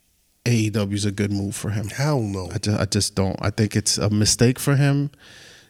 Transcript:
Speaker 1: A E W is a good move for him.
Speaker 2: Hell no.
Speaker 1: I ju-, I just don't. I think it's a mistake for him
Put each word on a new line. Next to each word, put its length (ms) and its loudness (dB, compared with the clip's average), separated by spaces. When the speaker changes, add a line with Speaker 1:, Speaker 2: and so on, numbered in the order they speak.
Speaker 1:
A 40 2
E 180 2
W 260 -2
is 80 -2
a 80 0
good 180 -2
move 240 -2
for 160 -6
him. 180 -4
Speaker 2:
Hell 320 -2
no. 320 -4
Speaker 1:
I 60 -6
ju-, 180 0
I 100 0
just 280 0
don't. 260 0
I 100 0
think 260 0
it's 220 0
a 120 0
mistake 480 2
for 180 2
him 340 2